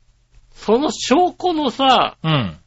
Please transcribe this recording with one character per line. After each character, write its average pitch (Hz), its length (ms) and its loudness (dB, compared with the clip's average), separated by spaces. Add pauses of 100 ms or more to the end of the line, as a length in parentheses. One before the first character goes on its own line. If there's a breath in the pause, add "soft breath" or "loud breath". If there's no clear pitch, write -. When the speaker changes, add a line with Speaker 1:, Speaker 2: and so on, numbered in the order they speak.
(540)
Speaker 1:
そ 214 240 0
の 277 140 -2
証 330 400 0
拠 359 220 -4
の 302 160 -2
さ、 247 520 0
Speaker 2:
う 160 60 -6
ん。 113 400 -2